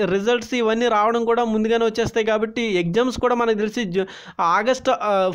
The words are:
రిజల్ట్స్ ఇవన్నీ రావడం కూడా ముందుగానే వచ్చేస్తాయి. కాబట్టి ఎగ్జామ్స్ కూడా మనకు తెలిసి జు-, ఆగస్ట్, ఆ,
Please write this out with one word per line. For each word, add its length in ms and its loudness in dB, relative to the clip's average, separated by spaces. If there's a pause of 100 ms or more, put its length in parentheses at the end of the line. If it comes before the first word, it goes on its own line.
రిజల్ట్స్ 480 0
ఇవన్నీ 340 0
రావడం 380 2
కూడా 180 2
ముందుగానే 420 2
వచ్చేస్తాయి. 400 0
కాబట్టి 360 -2
ఎగ్జామ్స్ 580 0
కూడా 160 2
మనకు 220 0
తెలిసి 260 -2
జు-, 220 -2 (340)
ఆగస్ట్, 500 0
ఆ, 460 0